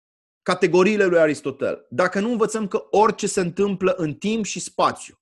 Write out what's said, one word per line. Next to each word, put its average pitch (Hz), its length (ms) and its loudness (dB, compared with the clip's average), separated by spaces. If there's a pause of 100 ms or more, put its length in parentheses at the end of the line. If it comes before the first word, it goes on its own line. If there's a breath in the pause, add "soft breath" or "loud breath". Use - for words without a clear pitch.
(420)
categoriile 185 640 2
lui 175 140 4
Aristotel, 139 680 -2
dacă 180 300 -2
nu 220 120 -2
învățăm 220 360 -2
că - 220 -6
orice 208 380 2
se - 120 -4
întâmplă 185 520 0
în 160 220 -4
timp 214 320 -4
și - 140 -8
spațiu, - 640 -4